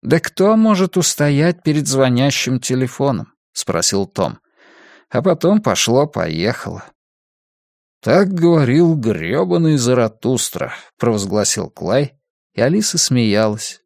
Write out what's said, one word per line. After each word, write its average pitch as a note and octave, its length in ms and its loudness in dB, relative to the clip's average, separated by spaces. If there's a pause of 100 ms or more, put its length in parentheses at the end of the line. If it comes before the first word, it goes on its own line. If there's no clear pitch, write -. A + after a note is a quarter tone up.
«Да C#3+ 160 2
кто G3+ 380 2
может G3+ 400 2
устоять D#3 640 0
перед D3+ 240 0
звонящим C3 720 0
телефоном?» — B2+ 760 -4 (200)
спросил F#2 540 -2
Том. - 320 -4 (720)
А A#2+ 120 -2
потом F#3 400 2
пошло-поехало. G2 1200 -2 (1200)
«Так F#3 320 2
говорил E3 600 4
гребаный D3 800 0
Заратустра», — B2 960 -2 (240)
провозгласил G#2 720 -2
Клай, B2 480 -2 (340)
и - 80 -6
Алиса F3 380 0
смеялась A2 880 0